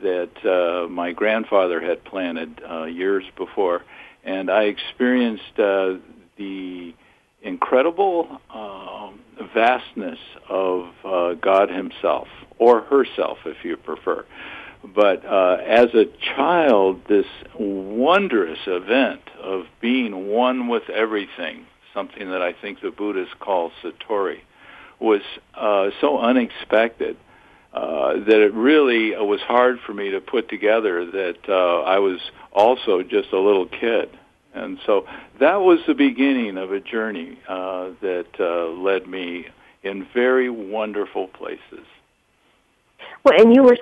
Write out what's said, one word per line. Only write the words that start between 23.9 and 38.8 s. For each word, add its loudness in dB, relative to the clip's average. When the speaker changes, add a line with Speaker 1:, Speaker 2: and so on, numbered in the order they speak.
Speaker 1:
was, 2
uh, 0
so 2
unexpected, 0
uh, -2
that 4
it 4
really 2
was -2
hard 2
for -12
me -6
to -4
put -4
together 0
that, -6
uh, 2
I 2
was 0
also 2
just -2
a 0
little 2
kid. -4
And -10
so 0
that 4
was 6
the 2
beginning 0
of -6
a -2
journey, -8
uh, -8
that, -4
uh, -2
led -2